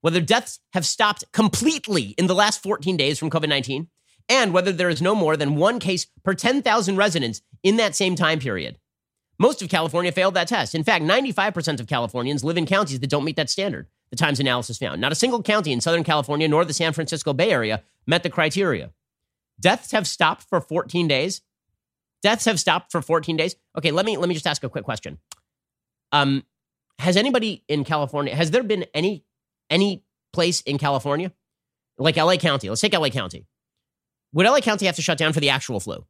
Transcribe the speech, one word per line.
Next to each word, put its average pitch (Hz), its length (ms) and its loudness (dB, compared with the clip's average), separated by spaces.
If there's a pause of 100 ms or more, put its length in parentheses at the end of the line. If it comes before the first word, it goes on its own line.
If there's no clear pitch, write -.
Whether 170 200 0
deaths 226 380 0 (140)
have 180 120 0
stopped - 460 0
completely 214 840 0
in 190 100 2
the 185 80 2
last 208 260 2
fourteen 185 360 -2
days 143 200 2
from 156 140 -4
covid 156 180 0
nineteen, 139 380 -2 (420)
and 233 240 4
whether 185 180 2
there 180 180 0
is 156 120 -2
no 190 140 2
more 156 200 2
than 147 200 0
one 208 240 2
case 185 260 -2 (180)
per 196 120 0
ten 254 260 0
thousand 214 360 2
residents 160 440 0 (220)
in 196 140 6
that 208 180 2
same 185 200 0
time 160 240 2
period. 95 380 -6 (640)
Most - 220 2
of 170 80 -10
California 170 420 0
failed 190 240 0
that 170 120 0
test. 175 280 -4
In 160 80 -2
fact, 175 200 2
ninety-five 208 500 0
percent 156 260 -4
of 117 80 -10
Californians 123 560 -4
live 165 140 -2
in 170 100 -2
counties 170 320 0
that 131 100 -4
don't 147 160 0
meet 156 120 -4
that 151 120 -2
standard, 190 380 -4 (240)
the 127 40 -12
Times 143 240 0
analysis 123 380 0
found. 85 240 -6
Not 135 100 0
a 156 40 -2
single 240 260 0
county 208 300 0
in 120 100 0
Southern 170 220 0
California 151 440 0
nor 156 180 4
the 151 80 -6
San 160 200 0
Francisco 156 400 -4
Bay 175 180 2
Area 110 320 0 (220)
met 165 160 2
the 175 80 -4
criteria. 156 640 0 (680)
Deaths 208 320 0
have 208 160 0
stopped - 360 0
for 170 180 -2
fourteen 170 460 -2
days? 147 340 -2 (800)
Deaths 220 240 2
have 208 140 2
stopped - 320 0
for 170 100 -2
fourteen 165 360 0
days? 165 180 -2 (220)
Okay, 151 140 0
let 180 140 0
me, 214 120 -2
let 175 100 0
me 180 80 0
just 156 120 -4
ask 156 160 -2
a 131 60 -6
quick 104 140 -8
question. 90 360 -8 (920)
Um, 139 320 2 (560)
has 175 160 2
anybody 226 520 0
in 147 160 -2
California, 143 520 -4
has 160 140 0
there 247 140 2
been 202 300 -2
any, 175 300 -2 (460)
any 190 340 2 (300)
place 175 280 0
in 139 180 -4
California, 147 520 -2 (680)
like 151 200 0
L 165 140 4
A 180 60 2
County, 139 320 0
let's 113 120 -2
take 208 120 2
L 165 120 0
A 135 60 2
County. 113 340 -8 (880)
Would 175 120 4
L 262 100 6
A 285 60 4
County 208 260 0
have 175 80 0
to 165 60 -6
shut 151 160 0
down 156 160 2
for 156 60 0
the 143 100 2
actual 131 300 0
flu? - 300 -10